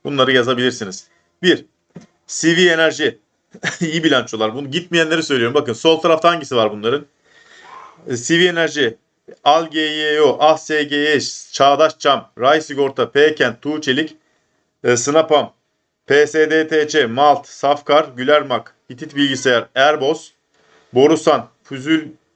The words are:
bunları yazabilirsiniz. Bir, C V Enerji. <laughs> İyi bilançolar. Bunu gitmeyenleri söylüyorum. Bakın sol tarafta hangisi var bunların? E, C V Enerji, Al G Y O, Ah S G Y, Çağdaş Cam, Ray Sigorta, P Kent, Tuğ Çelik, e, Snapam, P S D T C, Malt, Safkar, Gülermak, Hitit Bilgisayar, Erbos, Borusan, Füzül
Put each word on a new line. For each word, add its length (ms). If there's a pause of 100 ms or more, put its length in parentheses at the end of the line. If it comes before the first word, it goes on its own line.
bunları 280
yazabilirsiniz. 760 (360)
Bir, 220 (640)
C 300
V 40
Enerji. 580 (280)
<laughs> 340
İyi 220
bilançolar. 520
Bunu 160
gitmeyenleri 520
söylüyorum. 300
Bakın 200
sol 240
tarafta 320
hangisi 260
var 160
bunların? 340 (1000)
E, 100
C 220
V 60
Enerji, 520 (460)
Al 280
G 80
Y 420
O, 180
Ah 180
S 260
G 120
Y, 240 (320)
Çağdaş 480
Cam, 400
Ray 220
Sigorta, 500
P 240
Kent, 260
Tuğ 200
Çelik, 340 (680)
e, 140
Snapam, 560 (520)
P 220
S 240
D 160
T 200
C, 180
Malt, 420
Safkar, 580 (120)
Gülermak, 580 (140)
Hitit 260
Bilgisayar, 600
Erbos, 560 (600)
Borusan, 540 (160)
Füzül 440 (280)